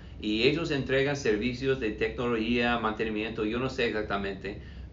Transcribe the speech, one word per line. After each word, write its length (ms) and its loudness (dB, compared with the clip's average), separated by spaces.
y 240 2
ellos 260 4
entregan 460 2
servicios 640 2
de 100 0
tecnología, 880 0
mantenimiento, 680 -2
yo 140 0
no 100 0
sé 200 0
exactamente, 720 -4